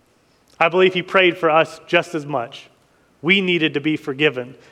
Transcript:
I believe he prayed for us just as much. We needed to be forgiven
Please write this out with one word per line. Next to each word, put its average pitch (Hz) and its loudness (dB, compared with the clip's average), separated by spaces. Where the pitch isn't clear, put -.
I 165 4
believe 185 2
he 180 -2
prayed 180 2
for 165 0
us 156 0
just 170 0
as 147 -6
much. 127 -10
We 190 2
needed 170 0
to 147 -2
be 151 -2
forgiven 131 -4